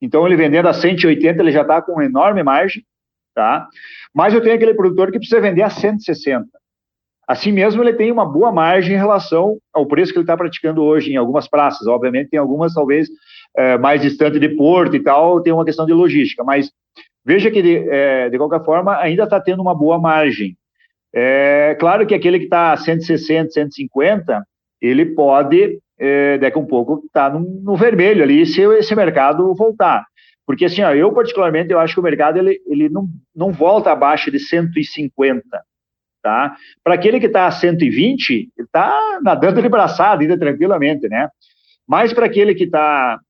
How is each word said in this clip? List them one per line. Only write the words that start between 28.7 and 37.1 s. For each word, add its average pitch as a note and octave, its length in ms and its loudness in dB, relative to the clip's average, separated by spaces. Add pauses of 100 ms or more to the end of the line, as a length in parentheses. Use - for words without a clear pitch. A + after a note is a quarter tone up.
mercado E3 600 2
voltar. F#3+ 500 0 (400)
Porque, C#3+ 200 -2
assim, F3 180 -2
ó, D#3 100 2
eu, E3+ 180 2
particularmente, F3+ 600 -2
eu E3+ 60 2
acho E3 140 0
que F#3 60 -4
o F3 40 -2
mercado, D3+ 340 0
ele, F#3+ 300 0
ele D3+ 200 0
não, F#3 220 -6 (260)
não F3+ 160 -4
volta F#3 400 2
abaixo C#3+ 380 0
de C#3 100 -2
cento E3+ 380 -4
e D3+ 60 -2
cinquenta, C3+ 800 -4 (600)
tá? B2+ 340 -2 (280)
Pra F3 100 2
aquele A3 260 0